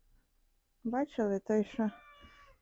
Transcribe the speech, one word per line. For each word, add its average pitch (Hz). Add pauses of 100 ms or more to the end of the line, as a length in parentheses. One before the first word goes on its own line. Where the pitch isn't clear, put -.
(840)
Бачили, 233
той, 214
що 214 (720)